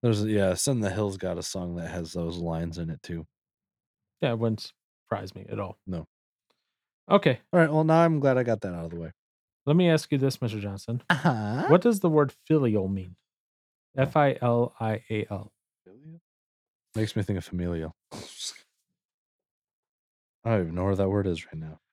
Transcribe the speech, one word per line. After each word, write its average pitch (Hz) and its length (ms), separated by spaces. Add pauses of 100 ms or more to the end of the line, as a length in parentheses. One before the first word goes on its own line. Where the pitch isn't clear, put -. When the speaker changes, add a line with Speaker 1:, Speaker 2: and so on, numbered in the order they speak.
Speaker 1:
There's 110 220
a, 110 40
yeah, 101 220
Ascend 113 320
the 98 80
Hill's 98 260
got 87 220
a 90 40
song 87 340
that 85 140
has 85 220
those 85 260
lines 82 400
in 82 120
it 78 120
too. 82 240 (920)
Speaker 2:
Yeah, 139 120
it 117 60
wouldn't 110 340 (320)
surprise 101 300
me 95 140
at 104 120
all. 98 260
Speaker 1:
No. 87 200 (1040)
Speaker 2:
Okay. 165 300 (120)
Speaker 1:
All 180 80
right, 160 120
well, 156 120
now 160 160
I'm 165 200
glad 135 160
I 127 60
got 113 200
that 92 120
out 85 100
of 82 60
the 85 100
way. 82 120 (540)
Speaker 2:
Let 147 100
me 180 120
ask 160 240
you 143 60
this, 131 240
Mister 107 180
Johnson. 101 480
Speaker 1:
Uh-huh. 127 600
Speaker 2:
What 175 120
does 214 200
the 180 80
word 151 240 (140)
filial 113 420
mean? 95 280 (800)
Speaker 1:
Oh. 135 60
Speaker 2:
F 135 140
I 143 240
L 120 380
I 110 320
A 110 200
L. 98 220 (320)
Speaker 1:
Filial? 151 360 (760)
Makes 110 220
me 110 60
think 98 160
of 85 60
familial. 85 580
<laughs> - 100 (2250)
I 117 60
don't 110 120
even 82 120
know 90 100
where 98 120
that 98 120
word 101 180
is 85 200
right - 100
now. 80 240 (120)